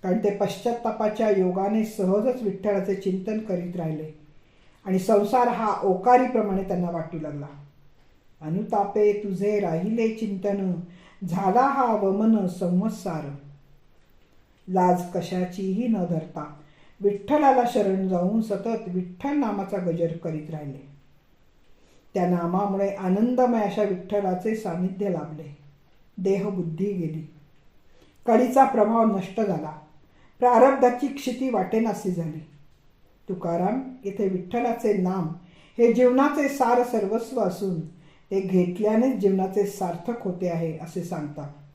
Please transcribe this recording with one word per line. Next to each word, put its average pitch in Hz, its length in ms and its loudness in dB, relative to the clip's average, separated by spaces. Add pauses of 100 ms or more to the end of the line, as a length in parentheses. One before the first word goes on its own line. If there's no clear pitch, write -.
कारण 185 140 2
ते 202 200 0
पश्चात्तापाच्या 214 920 -2
योगाने 196 560 2
सहजच 214 560 0
विठ्ठलाचे 196 540 -2
चिंतन 190 420 -4
करीत 180 380 -6
राहिले 156 360 -6 (760)
आणि 190 140 2
संसार 226 480 4
हा 208 360 -2
ओकारीप्रमाणे 202 800 4
त्यांना 180 260 -2
वाटू 165 300 -6
लागला. 147 280 -8 (960)
"अनुतापे 208 840 0
तुझे 202 360 -2
राहिले 196 500 0
चिंतन, 202 640 -2 (540)
झाला 190 340 2
हा 269 320 2
वमन 202 540 4
संवत्सार." 175 800 -2 (1400)
लाज 180 340 4 (120)
कशाचीही 190 720 -2
न 196 220 2
धरता 156 460 -6 (460)
विठ्ठलाला 254 600 4 (120)
शरण 190 340 0
जाऊन 185 340 0
सतत 220 460 -4
विठ्ठल 185 500 -4
नामाचा 202 400 -2
गजर 170 400 -2
करीत 156 320 -8
राहिले. 147 380 -10 (1300)
त्या 180 160 0
नामामुळे 190 600 0
आनंदमय 226 720 2
अशा 208 220 0
विठ्ठलाचे 190 720 -2
सानिध्य 190 540 -4
लाभले. 156 480 -8 (600)
देहबुद्धी 190 760 -2
गेली, 160 380 -6 (960)
कळीचा 247 400 6
प्रभाव 220 520 2
नष्ट 190 240 -4
झाला, 156 300 -2 (680)
प्रारब्धाची 247 680 6
क्षिती 254 420 -4
वाटेनासी 208 640 -2
झाली. 160 280 -6 (880)
तुकाराम 180 680 -2 (100)
येथे 196 220 -2
विठ्ठलाचे 220 680 -2
नाम 180 300 -2 (500)
हे 233 160 6
जीवनाचे 269 560 4
सार 247 340 2
सर्वस्व 226 580 -2
असून 185 380 -2 (520)
ते 196 100 0
घेतल्यानेच 208 760 2
जीवनाचे 190 520 2
सार्थक 185 540 -6
होते 180 280 -4
आहे 165 280 -4
असे 165 260 -10
सांगतात. 147 460 -10 (260)